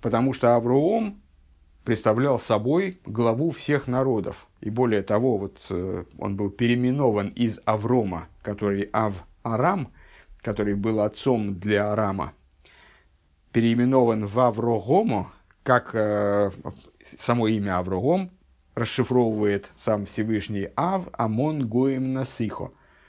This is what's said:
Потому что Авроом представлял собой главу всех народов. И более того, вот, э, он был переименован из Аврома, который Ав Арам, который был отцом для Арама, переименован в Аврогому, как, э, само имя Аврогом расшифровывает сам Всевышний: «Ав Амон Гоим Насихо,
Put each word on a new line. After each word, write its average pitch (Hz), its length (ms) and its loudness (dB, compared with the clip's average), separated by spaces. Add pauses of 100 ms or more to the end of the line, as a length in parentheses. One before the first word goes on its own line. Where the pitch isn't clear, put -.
Потому 120 300 2
что 120 240 4
Авроом 160 640 2 (600)
представлял 120 560 2
собой 151 680 0
главу 117 460 0
всех 143 360 -2
народов. 123 600 -2 (140)
И 107 80 -6
более 113 320 2
того, 110 360 2
вот, 98 220 -8 (100)
э, 92 360 -4 (140)
он 101 180 -2
был 101 140 -2
переименован 120 800 2
из 117 360 -2
Аврома, 107 640 0 (160)
который 101 500 -2
Ав 104 320 -2 (180)
Арам, 139 480 0 (500)
который 104 340 -2
был 107 260 0
отцом 104 580 0
для 104 320 0
Арама, 98 420 -2 (1160)
переименован 117 760 2
в 104 120 -2
Аврогому, 117 920 0 (320)
как, 123 320 2
э, 104 560 2 (680)
само 120 300 0
имя 101 320 0
Аврогом 120 500 -2 (460)
расшифровывает 110 1000 0
сам 104 300 -2
Всевышний: 107 680 -4
«Ав 180 380 -2
Амон 123 540 -2
Гоим 131 460 0
Насихо, 127 580 -6 (380)